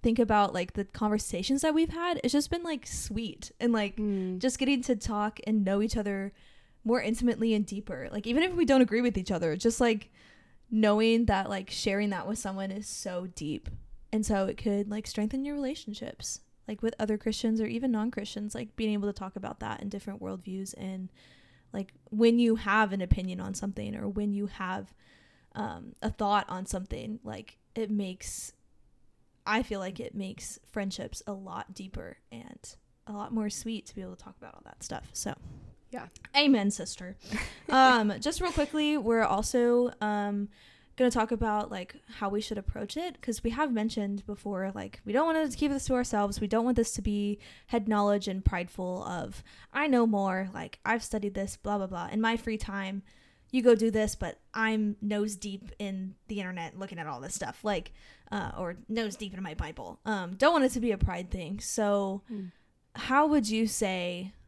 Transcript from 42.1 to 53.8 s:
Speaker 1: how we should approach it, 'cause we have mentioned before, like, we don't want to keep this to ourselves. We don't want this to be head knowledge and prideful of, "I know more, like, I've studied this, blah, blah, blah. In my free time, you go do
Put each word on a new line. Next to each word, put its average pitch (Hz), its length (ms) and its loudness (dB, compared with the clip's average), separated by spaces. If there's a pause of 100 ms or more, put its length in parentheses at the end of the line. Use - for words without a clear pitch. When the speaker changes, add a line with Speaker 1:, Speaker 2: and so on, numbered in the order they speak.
Speaker 1:
how 202 100 -2
we 202 120 0
should 214 180 -6
approach 208 380 -6
it, 339 240 -6
'cause 226 220 -6
we 233 80 0
have 269 220 0
mentioned 214 520 -2
before, 196 500 -6
like, 196 300 -10
we 208 80 -6
don't 285 140 4
want 320 240 2
to 233 80 -8
keep 294 140 2
this 269 140 -2
to 156 80 2
ourselves. 202 460 0
We 214 60 -2
don't 220 180 2
want 247 120 4
this 226 160 2
to 208 100 -6
be 208 360 0 (280)
head 226 220 0
knowledge 202 400 4
and 190 160 -4
prideful 180 600 0
of, 151 380 -6 (300)
"I 294 160 0
know 240 180 6
more, 196 480 2
like, - 320 -10
I've 226 160 0
studied 202 320 -4
this, 196 220 -4
blah, 208 200 -2
blah, 190 120 -2
blah. 175 240 -6
In 214 80 0
my 226 160 2
free 226 200 -2
time, 196 460 -4 (480)
you 254 120 2
go 233 120 10
do 220 160 4